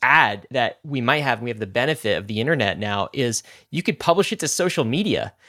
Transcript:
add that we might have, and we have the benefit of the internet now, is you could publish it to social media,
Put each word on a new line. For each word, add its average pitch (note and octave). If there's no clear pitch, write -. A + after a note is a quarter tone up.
add B2+
that B2
we C#3+
might C#3+
have, B2+
and A2+
we B2
have G#2+
the G#2+
benefit A2+
of G2
the G#2+
internet A2+
now, G2+
is A#2+
you D#3+
could F#3+
publish F3
it -
to D3+
social E3+
media, B2